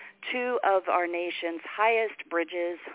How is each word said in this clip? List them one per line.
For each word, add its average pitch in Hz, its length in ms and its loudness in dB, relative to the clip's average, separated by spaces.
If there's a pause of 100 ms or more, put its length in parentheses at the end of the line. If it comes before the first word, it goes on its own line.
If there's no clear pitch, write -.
(340)
Two 247 320 0
of 185 240 4
our 175 180 4
nation's 170 560 -4
highest 220 520 2 (140)
bridges 175 480 0 (180)